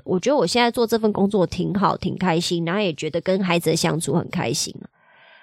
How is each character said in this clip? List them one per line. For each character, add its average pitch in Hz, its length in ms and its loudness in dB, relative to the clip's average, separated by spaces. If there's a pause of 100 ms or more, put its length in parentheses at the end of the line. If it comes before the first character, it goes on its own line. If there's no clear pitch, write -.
我 185 160 0
觉 226 100 0
得 302 60 4
我 185 100 4
现 240 160 2
在 240 80 2
做 233 160 0
这 226 120 2
份 214 160 2
工 196 160 2
作 185 160 2
挺 165 260 -2
好， 185 240 2
挺 - 220 -4
开 175 200 2
心， 170 280 -2
然 170 80 -2
后 208 80 0
也 185 100 0
觉 151 160 -6
得 170 140 -4
跟 190 200 0
孩 175 160 2
子 165 120 0
的 160 60 2
相 160 220 0
处 143 160 -2
很 - 140 -2
开 117 240 -4
心。 - 220 -6 (680)